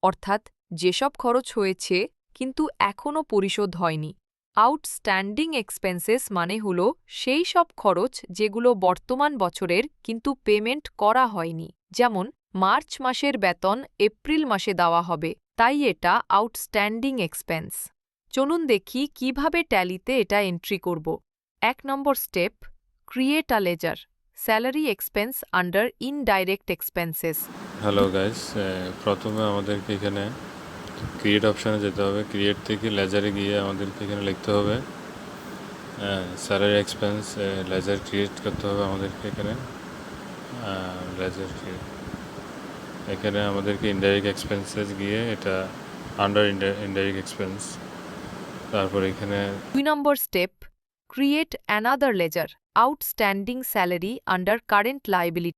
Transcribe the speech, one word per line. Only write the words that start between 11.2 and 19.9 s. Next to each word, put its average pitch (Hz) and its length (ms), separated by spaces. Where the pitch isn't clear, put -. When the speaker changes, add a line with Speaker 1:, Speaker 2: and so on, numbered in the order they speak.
Speaker 1:
হয়নি, 165 460
যেমন 233 400
মার্চ 196 460
মাসের 254 380
বেতন 196 460
এপ্রিল 294 460
মাসে 208 300
দেওয়া 170 280
হবে, 165 320
তাই 277 260
এটা 208 460
আউটস্ট্যান্ডিং 220 920
এক্সপেন্স। 160 500
চলুন 302 360
দেখি 254 480
কিভাবে 277 480
ট্যালিতে 190 580